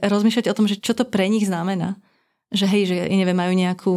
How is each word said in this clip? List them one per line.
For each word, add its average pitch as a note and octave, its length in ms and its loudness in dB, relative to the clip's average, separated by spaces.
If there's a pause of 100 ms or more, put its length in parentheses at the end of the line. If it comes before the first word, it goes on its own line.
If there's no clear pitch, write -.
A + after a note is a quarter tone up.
rozmýšľať G#3 460 0
o G#3 80 -2
tom, G#3+ 100 2
že G3+ 120 -2
čo - 160 -2
to A#3+ 100 0
pre G3 220 0
nich G#3 180 0
znamená. F#3 540 -4 (520)
Že G3 180 -2
hej, G3+ 180 2
že, F3+ 100 0
ja F3 120 -2
neviem, F#3 280 2
majú F3+ 160 0
nejakú F#3 440 0